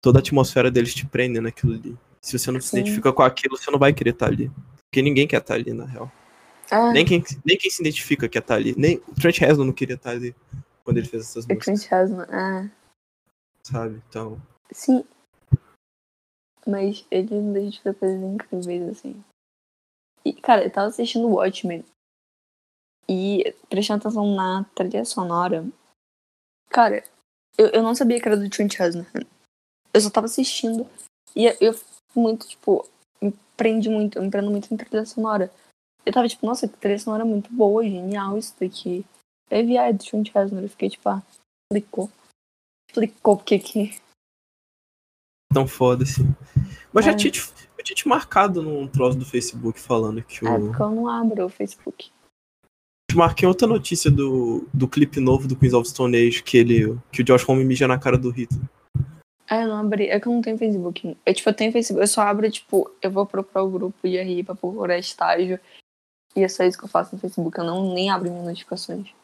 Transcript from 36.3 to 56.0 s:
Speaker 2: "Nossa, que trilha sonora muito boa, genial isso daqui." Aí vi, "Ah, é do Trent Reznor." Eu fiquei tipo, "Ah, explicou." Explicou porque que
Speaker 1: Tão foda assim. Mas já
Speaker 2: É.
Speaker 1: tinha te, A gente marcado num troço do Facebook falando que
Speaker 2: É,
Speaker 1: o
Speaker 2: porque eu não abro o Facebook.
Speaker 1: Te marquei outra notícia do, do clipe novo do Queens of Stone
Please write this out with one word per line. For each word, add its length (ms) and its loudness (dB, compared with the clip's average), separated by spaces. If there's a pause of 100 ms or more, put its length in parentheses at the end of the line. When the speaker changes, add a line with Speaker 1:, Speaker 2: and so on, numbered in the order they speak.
Speaker 2:
"Nossa, 220 -4
que 80 -12
trilha 220 -2
sonora 260 -4
muito 280 -2
boa, 300 4
genial 560 -4
isso 220 -12
daqui." 440 -6 (460)
Aí 160 2
vi, 100 2
"Ah, 120 2
é 40 2
do 120 -2
Trent 280 -4
Reznor." 300 -2
Eu 60 -8
fiquei 220 -6
tipo, 180 -6
"Ah, 120 -2 (520)
explicou." 360 -4 (800)
Explicou 480 2
porque 220 0
que 420 -6 (1500)
Speaker 1:
Tão 160 2
foda 360 2
assim. 180 -2 (720)
Mas 100 6
já 80 6
Speaker 2:
É. 40 4
Speaker 1:
tinha 140 2
te, 120 -6 (400)
A 60 -10
gente 180 -6
marcado 560 2
num 240 -4
troço 320 2
do 80 -6
Facebook 540 -6
falando 420 -2
que 240 -10
Speaker 2:
É, 40 0
Speaker 1:
o 180 0
Speaker 2:
porque 140 -4
eu 80 0
não 180 -4
abro 360 -2
o 40 -6
Facebook. 640 -12 (960)
Speaker 1:
Te 60 2
marquei 320 4
outra 180 4
notícia 440 0
do, 640 0
do 160 0
clipe 300 2
novo 300 2
do 80 -2
Queens 180 4
of 140 4
Stone 280 2